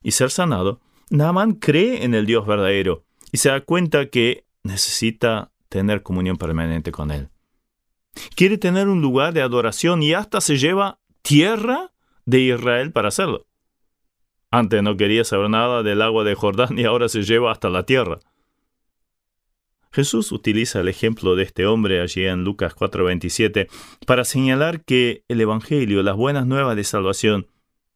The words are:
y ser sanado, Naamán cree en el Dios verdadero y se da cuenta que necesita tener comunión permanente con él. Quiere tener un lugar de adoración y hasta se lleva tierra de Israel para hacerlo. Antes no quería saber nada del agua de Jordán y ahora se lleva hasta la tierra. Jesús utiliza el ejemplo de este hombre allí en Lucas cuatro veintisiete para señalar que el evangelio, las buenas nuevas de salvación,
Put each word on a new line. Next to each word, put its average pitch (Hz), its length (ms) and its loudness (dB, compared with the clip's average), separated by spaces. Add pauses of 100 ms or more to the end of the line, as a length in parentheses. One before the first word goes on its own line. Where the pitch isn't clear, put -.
y 113 100 -4
ser 131 180 2
sanado, 113 500 -2 (300)
Naamán 175 420 2
cree 185 500 0
en 120 120 0
el 107 100 2
Dios 107 220 0
verdadero 98 580 0 (260)
y 107 60 -6
se 139 140 2
da 135 100 -2
cuenta 160 480 0
que 120 380 0 (160)
necesita 110 880 -4 (160)
tener 101 340 -2
comunión 92 360 -2
permanente 82 540 -4
con 76 180 -6
él. 71 180 -8 (1040)
Quiere 196 220 4
tener 190 320 0
un 185 140 2
lugar 139 320 2
de 147 80 0
adoración 123 600 0
y 151 120 2
hasta 202 260 -4
se 147 160 0
lleva 185 420 0 (220)
tierra 220 720 2 (320)
de 127 160 4
Israel 123 500 0
para 107 180 0
hacerlo. 160 380 -4 (1040)
Antes 110 320 2
no 104 140 0
quería 107 280 2
saber 104 260 -2
nada 117 320 0
del 104 180 0
agua 110 240 2
de 104 100 0
Jordán 110 440 0
y 120 60 0
ahora 117 260 0
se 107 120 -2
lleva 117 300 2
hasta 107 160 -4
la 90 160 -2
tierra. 123 360 -2 (1700)
Jesús 143 420 -2
utiliza 110 480 -2
el 90 80 0
ejemplo 101 480 0
de 95 80 0
este 92 220 -4
hombre 104 340 2
allí 90 260 -2
en 90 160 -2
Lucas 92 320 -4
cuatro 95 300 -2
veintisiete 92 640 0 (400)
para 123 160 2
señalar 139 600 0
que 123 440 0
el 117 120 0
evangelio, 110 600 0
las 98 140 0
buenas 131 320 0
nuevas 131 260 0
de 104 80 -4
salvación, 98 640 0 (500)